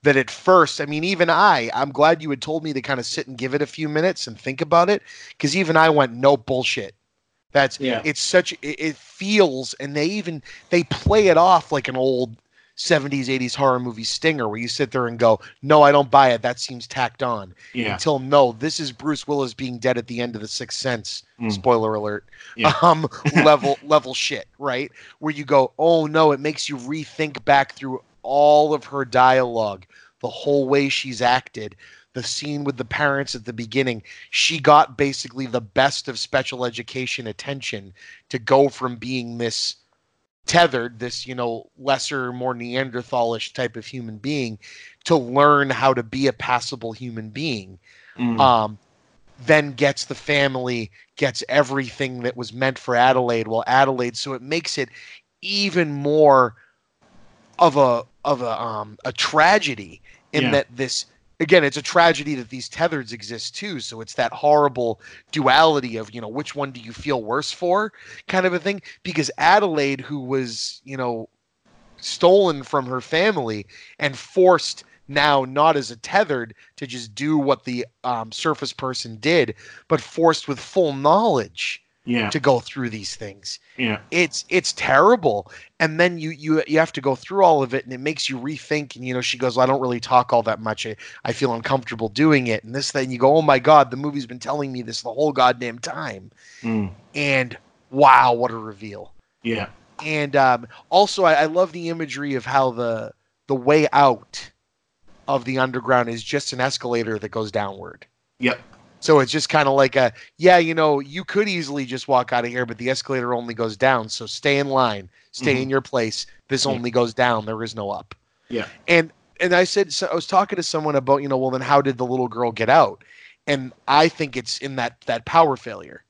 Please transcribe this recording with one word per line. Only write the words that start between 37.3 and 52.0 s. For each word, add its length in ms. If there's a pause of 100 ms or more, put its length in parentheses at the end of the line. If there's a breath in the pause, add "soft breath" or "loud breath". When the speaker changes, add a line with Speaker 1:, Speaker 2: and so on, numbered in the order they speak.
Speaker 1:
to 100
go 280
from 300
being 400
this 380 (720)
tethered, 520
this, 260
you 80
know, 340 (120)
lesser, 520
more 220
Neanderthalish 1000
type 220
of 100
human 320
being, 420 (440 loud breath)
to 120
learn 560
how 200
to 120
be 240
a 60
passable 600
human 360
being. 500 (360 soft breath)
Speaker 2:
Mm. 240
Speaker 1:
Um, 380 (680)
then 260
gets 320
the 100
family, 760 (240 soft breath)
gets 340
everything 720